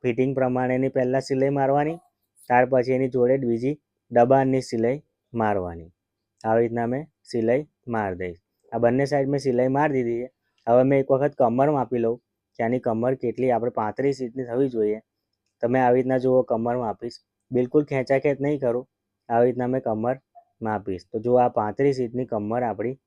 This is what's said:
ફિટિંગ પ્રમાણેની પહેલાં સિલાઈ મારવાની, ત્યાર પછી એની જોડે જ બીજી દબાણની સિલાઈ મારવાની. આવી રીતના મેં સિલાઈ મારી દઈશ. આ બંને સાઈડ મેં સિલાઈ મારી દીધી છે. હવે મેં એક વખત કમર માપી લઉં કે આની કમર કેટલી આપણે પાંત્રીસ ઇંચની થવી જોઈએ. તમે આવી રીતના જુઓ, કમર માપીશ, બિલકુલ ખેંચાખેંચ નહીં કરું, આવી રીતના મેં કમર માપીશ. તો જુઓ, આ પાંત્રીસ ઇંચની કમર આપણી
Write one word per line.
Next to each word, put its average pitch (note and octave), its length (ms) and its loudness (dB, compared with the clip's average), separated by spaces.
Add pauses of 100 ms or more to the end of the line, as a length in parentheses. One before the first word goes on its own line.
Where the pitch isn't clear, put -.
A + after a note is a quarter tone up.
ફિટિંગ C3 340 0
પ્રમાણેની B2+ 580 0
પહેલાં C3 320 0
સિલાઈ C#3 300 0
મારવાની, C#3+ 400 0 (480)
ત્યાર B2 240 4
પછી B2+ 260 2
એની B2+ 180 -2
જોડે B2 260 4
જ - 100 -6
બીજી B2 260 -2 (340)
દબાણની C3 600 4
સિલાઈ A#2+ 320 -2 (300)
મારવાની. F#2 580 -4 (540)
આવી A2+ 180 4
રીતના A#2 300 -2
મેં C3+ 100 -4 (280)
સિલાઈ A#2 340 0 (300)
મારી G2+ 280 -4
દઈશ. F2+ 160 -10 (340)
આ A#2 100 -4
બંને B2 280 2
સાઈડ C#3 220 0
મેં C#3 120 -2
સિલાઈ B2+ 320 0
મારી C#3 300 0
દીધી A#2 160 -4
છે. B2+ 60 -12 (380)
હવે A#2+ 220 6
મેં C#3 140 4
એક C3 100 -2
વખત C#3 280 0
કમર B2+ 360 2
માપી B2 280 -2
લઉં A2+ 120 0 (420)
કે A#2 60 -2
આની A#2+ 220 -2
કમર A#2+ 360 -2
કેટલી B2 340 -2
આપણે A#2 220 -4
પાંત્રીસ C3+ 460 -2
ઇંચની B2 240 -8
થવી C3 260 0
જોઈએ. G#2+ 240 0 (640)
તમે A#2+ 180 0
આવી B2 200 4
રીતના B2+ 240 0
જુઓ, B2+ 160 4 (100)
કમર A#2 340 -2
માપીશ, A2+ 340 -8 (320)
બિલકુલ B2+ 400 0
ખેંચાખેંચ C3+ 540 0
નહીં D3 200 0
કરું, B2 220 -2 (420)
આવી A#2+ 220 4
રીતના B2 240 -2
મેં C3 120 -2
કમર A#2 300 -2 (500)
માપીશ. G2 440 -6
તો A2 140 -6
જુઓ, B2 200 4
આ A#2 60 2 (100)
પાંત્રીસ B2+ 460 0
ઇંચની A#2+ 260 -6
કમર A2+ 380 -2
આપણી G#2+ 260 -6 (100)